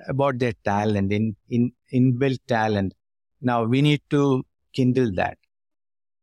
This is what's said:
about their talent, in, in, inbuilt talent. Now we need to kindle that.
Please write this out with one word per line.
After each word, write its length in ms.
about 320
their 140
talent, 480
in, 220
in, 240
inbuilt 540
talent. 480
Now 260
we 180
need 260
to 340
kindle 400
that. 240